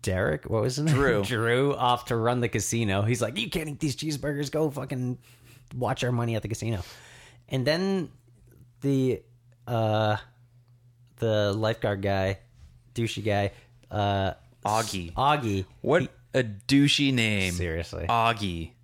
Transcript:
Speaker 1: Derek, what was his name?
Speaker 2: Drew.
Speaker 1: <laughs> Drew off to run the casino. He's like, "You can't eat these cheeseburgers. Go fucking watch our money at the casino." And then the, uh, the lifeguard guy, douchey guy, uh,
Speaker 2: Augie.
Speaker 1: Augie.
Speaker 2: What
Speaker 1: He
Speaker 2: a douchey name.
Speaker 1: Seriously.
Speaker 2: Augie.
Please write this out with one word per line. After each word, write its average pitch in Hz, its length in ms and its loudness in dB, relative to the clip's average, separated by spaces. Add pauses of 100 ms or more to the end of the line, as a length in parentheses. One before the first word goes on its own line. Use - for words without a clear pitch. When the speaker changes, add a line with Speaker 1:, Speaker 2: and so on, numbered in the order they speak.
Speaker 1:
Derek, 107 460 0
what 110 120 0
was 123 160 -2
his 147 80 -2
name? 156 100 4
Speaker 2:
Drew. 123 280 4
Speaker 1:
<laughs> - 20 -2
Drew 120 500 2
off 123 300 2
to 123 100 -2
run 120 240 2
the 120 100 0
casino. 104 520 0
He's 117 200 0
like, 107 160 -4
"You 180 120 -6
can't 156 200 -4
eat 139 100 -10
these 143 160 -2
cheeseburgers. 143 560 -4
Go 151 180 0
fucking 127 480 -4 (580)
watch 123 280 -2
our 123 80 0
money 117 240 0
at 110 60 -2
the 107 80 -8
casino." 107 320 -4 (680)
And 131 160 -2
then 180 440 0 (720)
the, 135 400 2 (440)
uh, 107 520 2 (1000)
the 107 360 2
lifeguard 107 480 -2
guy, 98 380 0 (560)
douchey 113 280 -4
guy, 101 280 2 (380)
uh, 101 440 0 (320)
Speaker 2:
Augie. 101 480 -2
Speaker 1:
Augie. 120 520 0 (160)
Speaker 2:
What 160 220 2
Speaker 1:
He - 60 -6 (240)
Speaker 2:
a 131 100 2
douchey 135 680 2
name. 104 400 2
Speaker 1:
Seriously. 85 540 -4
Speaker 2:
Augie. 107 640 0 (120)